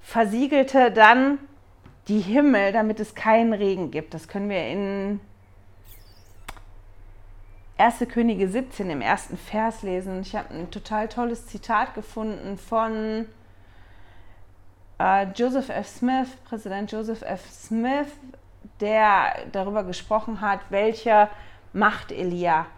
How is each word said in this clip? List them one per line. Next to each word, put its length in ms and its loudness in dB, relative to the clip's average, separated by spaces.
versiegelte 880 4
dann 480 8
die 140 2
Himmel, 520 4
damit 260 0
es 160 -8
keinen 380 4
Regen 380 0
gibt. 240 -8
Das 120 -12
können 220 -6
wir 180 -2
in 540 -4
erste 300 2
Könige 420 0
siebzehn 400 -6
im 140 -6
ersten 340 -2
Vers 460 -4
lesen. 400 -6
Ich 120 -14
habe 200 -10
ein 160 -10
total 380 -6
tolles 380 -6
Zitat 480 -4
gefunden 640 -10
von, 680 -4
äh, 360 2
Joseph 340 -2
F. 200 -8
Smith, 420 -2
Präsident 420 -8
Joseph 300 -8
F. 300 -8
Smith, 580 -4
der 540 4
darüber 320 -4
gesprochen 560 -4
hat, 200 -2
welche 580 4
Macht 380 0
Elia 520 -2